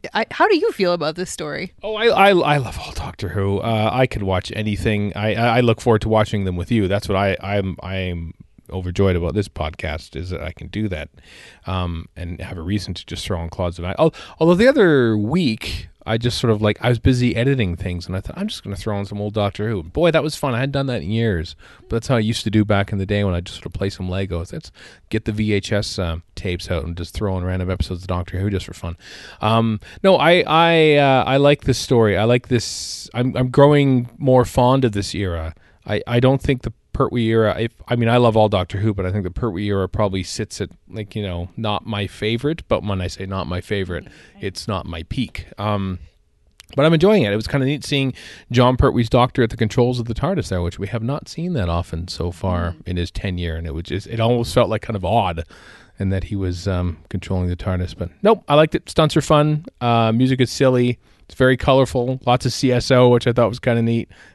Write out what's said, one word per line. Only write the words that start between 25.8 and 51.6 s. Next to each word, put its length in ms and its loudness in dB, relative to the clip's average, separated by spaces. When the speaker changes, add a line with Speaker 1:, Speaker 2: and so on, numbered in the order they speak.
Speaker 2:
uh, 200 -4
tapes 340 -6
out 140 -2
and 120 -8
just 160 -10
throw 240 -4
in 80 -4
random 260 -2
episodes 320 -4
of 60 -14
Doctor 300 -4
Who 120 0
just 160 -4
for 80 -12
fun. 220 -10
Um, 360 2
no, 140 6
I, 300 6
I, 500 4
uh, 300 4
I 100 2
like 280 4
this 140 0
story. 380 4
I 80 2
like 240 2
this. 640 -4
I'm, 240 -2
I'm 140 0
growing 680 6
more 300 4
fond 400 2
of 60 0
this 220 -4
era. 400 -4
I, 200 -2
I 140 0
don't 200 4
think 220 -2
the 100 -8
Pertwee 360 0
era, 300 2
if, 140 -4
I 80 0
mean, 140 2
I 80 4
love 180 6
all 140 6
Doctor 280 -2
Who, 140 0
but 140 -4
I 60 -2
think 120 -2
the 60 -6
Pertwee 380 -4
era 200 0
probably 340 -2
sits 380 -8
at, 80 -6
like, 260 -10
you 60 -4
know, 340 -6
not 300 -4
my 200 -4
favorite, 600 -4
but 140 0
when 180 -4
I 60 -4
say 180 -8
not 220 -6
my 160 -6
favorite, 440 -6
it's 300 -10
not 160 -4
my 200 -10
peak. 420 -8
Um, 420 -4
but 80 2
I'm 80 4
enjoying 300 4
it. 100 0
It 40 0
was 100 -4
kinda 180 -2
neat 200 -2
seeing 280 -2
Jon 260 4
Pertwee's 320 2
doctor 340 2
at 60 2
the 80 -10
controls 420 0
of 80 -6
the 80 -4
tardis 360 -4
there, 100 -2
which 180 -4
we 100 -6
have 140 -6
not 240 -6
seen 280 -6
that 160 -2